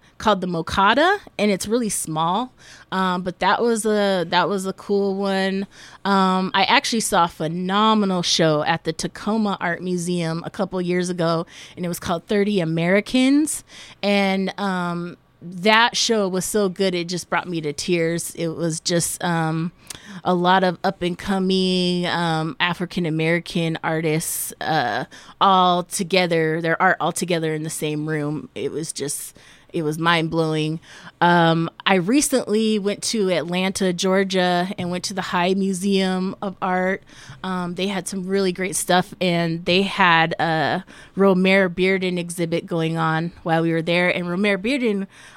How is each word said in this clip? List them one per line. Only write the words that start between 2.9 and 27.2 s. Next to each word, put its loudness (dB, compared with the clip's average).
Um, 0
but -6
that 2
was 0
a, 2
that 2
was -2
a -4
cool -2
one. -2
Um, 4
I 4
actually 2
saw 2
a 0
phenomenal 0
show 2
at -2
the -2
Tacoma -2
Art -4
Museum -2
a 0
couple -4
years 0
ago, 0
and -6
it -2
was -4
called -4
Thirty 2
Americans. 2
And, 2
um, -4
that 4
show 2
was -2
so 0
good, 0
it -4
just -8
brought -2
me -4
to -4
tears. -2
It -4
was -4
just, -2
um, -2
a 2
lot 4
of 0
up -2
and -2
coming, 0
um, -2
African -2
American -2
artists, -2
uh, 0
all 4
together, 0
their 0
art 4
all 0
together -2